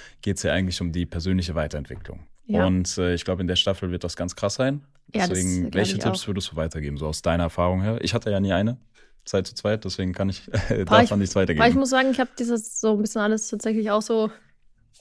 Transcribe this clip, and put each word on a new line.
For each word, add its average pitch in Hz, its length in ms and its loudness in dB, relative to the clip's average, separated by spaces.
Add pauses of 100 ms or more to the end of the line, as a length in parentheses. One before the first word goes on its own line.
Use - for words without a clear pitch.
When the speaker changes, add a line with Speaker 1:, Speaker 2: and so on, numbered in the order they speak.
(220)
Speaker 1:
geht's - 220 -2
ja 85 80 2
eigentlich 90 300 0
um 85 100 -2
die 87 140 -2
persönliche 87 500 -2
Weiterentwicklung. 73 720 -6 (200)
Speaker 2:
Ja. 139 180 2
Speaker 1:
Und, 92 320 0
äh, 90 160 2
ich 85 100 -2
glaub, 92 160 -2
in 90 80 -2
der 90 80 0
Staffel 95 360 0
wird 90 120 -4
das - 140 -6
ganz 85 180 -4
krass 101 200 -2
sein. 139 280 0 (300)
Speaker 2:
Ja, 208 80 0
das 180 80 2
Speaker 1:
Deswegen, 92 320 0
Speaker 2:
glaub - 140 -2
Speaker 1:
welche 98 220 2
Speaker 2:
ich 101 60 -4
Speaker 1:
Tipps 95 200 0
Speaker 2:
auch. - 40 -8
Speaker 1:
würdest 98 240 -4
du 76 60 -14
weitergeben, 76 400 -4
so 76 100 -4
aus 76 140 -6
deiner 85 220 2
Erfahrung 90 380 2
her? 110 200 0
Ich 104 120 -2
hatte 113 160 -2
ja 98 120 2
nie 98 100 2
eine 107 260 2 (460)
Zeit 95 240 0
zu - 80 -14
zweit, 107 300 -2
deswegen 92 260 -2
kann 98 160 -2
ich, - 260 -6
<laughs> - 160 0
äh, 107 140 2
Speaker 2:
Boah, 110 140 6
Speaker 1:
davon 120 60 10
Speaker 2:
ich, 104 180 2
Speaker 1:
nichts - 160 -2
weitergeben. 76 260 4
Speaker 2:
boah, 240 60 8
ich 247 60 4
muss 269 160 2
sagen, 262 200 4
ich 254 80 0
hab 247 160 -2
dieses 233 460 -4
so 220 160 4
ein 208 40 0
bisschen 214 200 -2
alles 214 260 0
tatsächlich 214 420 -2
auch 214 120 4
so 220 280 0 (720)